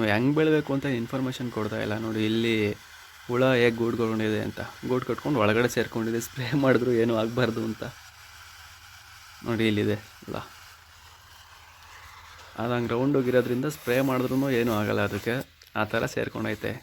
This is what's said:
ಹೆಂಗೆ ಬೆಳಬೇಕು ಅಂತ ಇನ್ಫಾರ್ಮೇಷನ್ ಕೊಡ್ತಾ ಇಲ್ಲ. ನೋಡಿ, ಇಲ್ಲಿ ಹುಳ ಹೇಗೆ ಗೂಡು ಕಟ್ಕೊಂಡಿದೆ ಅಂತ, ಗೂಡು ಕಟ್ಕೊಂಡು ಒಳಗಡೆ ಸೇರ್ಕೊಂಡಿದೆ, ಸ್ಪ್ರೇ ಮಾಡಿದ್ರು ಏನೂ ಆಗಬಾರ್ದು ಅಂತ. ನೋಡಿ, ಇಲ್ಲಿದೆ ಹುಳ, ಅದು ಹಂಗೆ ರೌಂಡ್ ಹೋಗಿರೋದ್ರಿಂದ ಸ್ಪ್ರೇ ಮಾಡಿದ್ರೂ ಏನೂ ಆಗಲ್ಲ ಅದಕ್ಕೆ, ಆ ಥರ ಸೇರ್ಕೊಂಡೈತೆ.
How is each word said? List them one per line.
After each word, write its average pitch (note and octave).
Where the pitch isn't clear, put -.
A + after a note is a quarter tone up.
ಹೆಂಗೆ B2
ಬೆಳಬೇಕು D#3
ಅಂತ C#3
ಇನ್ಫಾರ್ಮೇಷನ್ B2+
ಕೊಡ್ತಾ A2
ಇಲ್ಲ. G#2+
ನೋಡಿ, A2
ಇಲ್ಲಿ A2+
ಹುಳ B2
ಹೇಗೆ A#2+
ಗೂಡು A#2
ಕಟ್ಕೊಂಡಿದೆ A2
ಅಂತ, G#2+
ಗೂಡು B2+
ಕಟ್ಕೊಂಡು C3+
ಒಳಗಡೆ A2
ಸೇರ್ಕೊಂಡಿದೆ, A2+
ಸ್ಪ್ರೇ B2+
ಮಾಡಿದ್ರು B2
ಏನೂ A#2
ಆಗಬಾರ್ದು A#2
ಅಂತ. A2
ನೋಡಿ, A2+
ಇಲ್ಲಿದೆ G#2
ಹುಳ, -
ಅದು A#2+
ಹಂಗೆ A#2
ರೌಂಡ್ C3+
ಹೋಗಿರೋದ್ರಿಂದ B2
ಸ್ಪ್ರೇ A#2+
ಮಾಡಿದ್ರೂ C3
ಏನೂ A#2+
ಆಗಲ್ಲ G#2+
ಅದಕ್ಕೆ, A2
ಆ G#2+
ಥರ A2+
ಸೇರ್ಕೊಂಡೈತೆ. A2